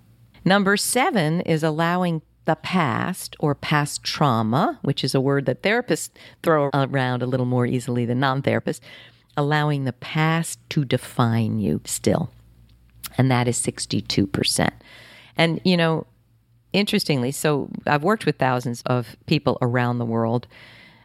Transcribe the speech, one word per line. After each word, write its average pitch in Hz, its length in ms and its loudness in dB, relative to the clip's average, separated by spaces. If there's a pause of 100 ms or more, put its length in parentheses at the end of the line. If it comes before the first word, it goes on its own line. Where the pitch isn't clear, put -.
(460)
Number 196 320 2
seven 202 640 0
is 156 220 0
allowing 165 580 0 (240)
the 160 100 2
past 131 840 -2
or 147 140 0
past - 500 -2
trauma, 135 800 0
which 139 200 -2
is 135 100 -2
a 135 80 0
word 139 260 0
that 127 160 -4
therapists 208 480 -2 (320)
throw 147 300 4
around 131 480 0
a 127 60 -2
little 127 180 0
more 123 200 2
easily 123 400 -2
than 123 140 0
non-therapists, 135 600 0 (560)
allowing 147 480 0
the 127 100 -2
past 160 640 0 (100)
to 147 160 0
define 113 720 0
you 98 240 0
still. - 480 -2 (840)
And 131 120 2
that 123 180 2
is 120 100 0
sixty-two - 720 -2
percent. - 460 0 (640)
And, 165 280 0
you 185 140 4
know, 160 280 0 (680)
interestingly, 160 580 0
so 147 380 -2 (180)
I've 147 160 2
worked 208 240 0
with 147 100 0
thousands 127 480 -2
of 123 300 -2 (100)
people 143 360 0
around 123 360 0
the 117 80 -2
world. 113 420 -2 (580)